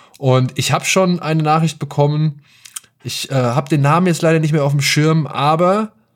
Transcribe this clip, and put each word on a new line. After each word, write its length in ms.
Und 400
ich 140
hab 120
schon 340
eine 220
Nachricht 380
bekommen. 640
Ich, 280
äh, 20
hab 360
den 120
Namen 240
jetzt 160
leider 180
nicht 120
mehr 120
auf 100
dem 80
Schirm, 440
aber, 680